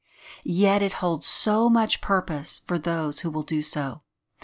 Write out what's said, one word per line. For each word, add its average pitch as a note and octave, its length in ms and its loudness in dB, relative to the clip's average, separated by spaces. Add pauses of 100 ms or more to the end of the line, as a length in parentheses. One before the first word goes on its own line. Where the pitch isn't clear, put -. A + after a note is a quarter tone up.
(440)
Yet G3 380 2
it G3 120 -2
holds E3+ 320 -2
so A3 440 4
much A3+ 320 2
purpose F3+ 640 -2
for F3 120 -2
those D#3+ 420 -2
who E3 100 -4
will D3+ 120 -2
do D3+ 200 -2
so. C#3 400 -4 (420)